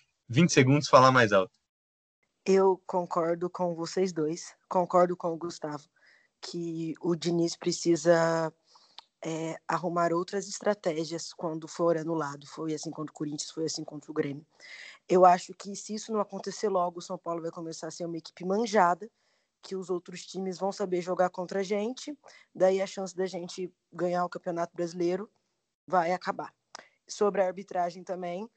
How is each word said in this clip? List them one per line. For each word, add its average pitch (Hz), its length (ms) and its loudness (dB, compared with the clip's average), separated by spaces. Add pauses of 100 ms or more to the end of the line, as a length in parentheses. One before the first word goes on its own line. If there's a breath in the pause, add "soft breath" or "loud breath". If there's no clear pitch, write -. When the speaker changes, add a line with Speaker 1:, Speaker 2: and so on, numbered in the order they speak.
(280)
Speaker 1:
vinte 147 240 6
segundos 139 360 6
falar 131 220 8
mais 120 220 6
alto. 95 200 4 (920)
Speaker 2:
Eu 190 420 4
concordo 175 640 -2
com 175 260 -4
vocês 175 380 -2
dois, 160 400 -4 (160)
concordo 180 480 4
com 175 120 -6
o 165 100 -4
Gustavo, 151 460 -8 (580)
que 165 580 -6
o 175 160 0
Diniz 170 400 0
precisa, 165 960 2 (720 soft breath)
é, 160 320 -6 (100)
arrumar 170 460 0
outras 185 360 -2
estratégias 165 840 -2
quando 160 340 -6
for 170 300 2
anulado. 151 500 -4
Foi 160 280 -6
assim 151 160 -6
contra 151 200 -8
o - 40 -20
Corinthians, 151 360 -6
foi 160 140 -4
assim 156 200 -4
contra 147 260 -14
o 151 40 -14
Grêmio. 147 300 -4 (640 loud breath)
Eu 185 160 8
acho 180 300 6
que 202 200 -12
se 208 200 -10
isso 220 180 -8
não 214 80 0
acontecer 196 480 -6
logo, 180 300 0
o 175 40 -10
São 185 140 -10
Paulo 170 240 -6
vai 165 100 -8
começar 165 360 -10
a 156 40 -10
ser 175 140 -10
uma 170 140 -6
equipe - 260 -14
manjada, 196 640 4 (540)
que - 120 -10
os 185 160 -6
outros 180 340 -6
times 185 340 -8
vão 190 120 -2
saber 185 320 -2
jogar 180 260 2
contra 185 300 -6
a 196 60 0
gente, 214 520 -4 (380 soft breath)
daí 190 260 4
a 190 60 -2
chance 185 300 -8
da 185 100 -2
gente 180 420 -8 (240)
ganhar 175 320 0
o 175 40 -2
Campeonato 170 480 -6
Brasileiro 175 520 -2 (560)
vai 170 280 2
acabar. 180 400 -6 (560 soft breath)
Sobre 196 340 2
a 185 40 2
arbitragem 180 580 -4
também, 180 520 -8